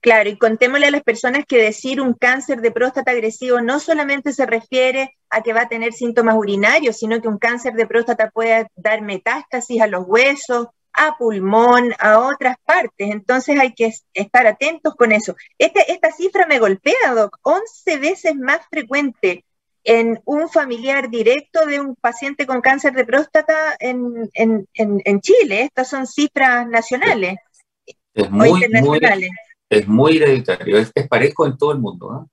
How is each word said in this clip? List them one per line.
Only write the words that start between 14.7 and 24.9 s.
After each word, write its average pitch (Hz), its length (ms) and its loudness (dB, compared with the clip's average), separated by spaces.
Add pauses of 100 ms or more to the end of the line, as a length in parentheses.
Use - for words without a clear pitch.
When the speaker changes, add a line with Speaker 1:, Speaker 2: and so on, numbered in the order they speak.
Speaker 1:
con 233 160 4
eso. 214 240 -2 (220)
Este, 330 340 2
esta 339 180 0
cifra 370 360 0
me 294 120 2
golpea, 254 560 0
Doc. 214 280 -2
Once 349 560 -2
veces 320 360 -2
más 277 260 -2 (100)
frecuente 254 760 -4 (400)
en 226 400 2
un 302 240 -2
familiar 262 640 -2
directo 254 560 0
de 285 140 -4
un 277 160 -8
paciente 277 500 -4
con 254 140 -4
cáncer 269 340 2
de 262 100 0
próstata 311 760 0
en, 240 560 -6
en, 220 400 0
en, 202 300 -2